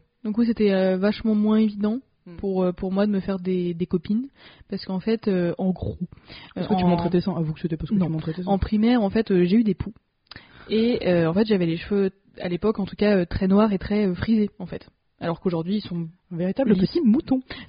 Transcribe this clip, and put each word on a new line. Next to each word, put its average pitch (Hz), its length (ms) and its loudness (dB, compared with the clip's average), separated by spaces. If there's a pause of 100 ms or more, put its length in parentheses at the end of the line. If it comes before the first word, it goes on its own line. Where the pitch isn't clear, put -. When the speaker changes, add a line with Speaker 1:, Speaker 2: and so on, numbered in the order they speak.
(240)
Speaker 1:
Donc 214 120 -4
oui, 240 100 2
c'était, 214 260 2
euh, 190 260 2
vachement 214 360 0
moins 214 240 2
évident 214 420 0 (260)
Speaker 2:
Hmm. 170 100 -18
Speaker 1:
pour, 185 280 -2
euh, 180 80 0
pour 185 200 -6
moi 196 140 2
de 208 60 0
me 190 80 0
faire 190 180 -4
des, 180 340 -2
des 175 140 -4
copines, 214 420 -2 (400)
parce 196 160 -10
qu'en 190 160 -6
fait, 220 280 -2
euh, 180 280 0
en 185 140 0
gros, - 260 -6 (580)
Speaker 2:
Parce 180 120 -4
Speaker 1:
euh, 208 80 2
Speaker 2:
que 185 40 2
tu 180 60 2
Speaker 1:
en 175 40 4
Speaker 2:
montrais 175 200 2
tes 175 140 2
seins. 185 120 -4
Avoue 156 200 -4
que - 60 -14
c'était 160 180 -4
parce 160 100 -8
que 220 60 0
Speaker 1:
Non. 185 120 2
Speaker 2:
tu 160 60 -4
montrais 160 220 -6
tes 180 80 -8
seins. 185 80 -6
Speaker 1:
En 196 80 4
primaire, 226 440 2
en 196 60 0
fait, 220 220 -2
euh, 180 140 4
j'ai 180 120 4
eu 240 80 4
des 196 100 2
poux. - 200 -8 (760)
Et, 226 400 0
euh, 170 220 4
en - 20 0
fait, 214 140 2
j'avais 196 180 2
les 165 140 0
cheveux, 196 320 0 (280)
à 185 100 -8
l'époque, 208 320 -2
en 190 40 -4
tout 180 120 -10
cas, 208 200 4
euh, 180 80 2
très - 240 -2
noirs 202 240 4
et 190 60 -2
très, 208 280 -2
euh, 180 80 0
frisés, 214 440 0
en 180 80 -10
fait. - 240 -14 (300)
Alors 165 200 -4
qu'aujourd'hui, 175 360 -2
ils 208 40 -4
sont 170 280 -8 (220)
Speaker 2:
Un 175 60 -10
véritable 196 380 0
Speaker 1:
lisses. 185 160 2
Speaker 2:
petit 349 100 -2
mouton. 262 400 2 (280)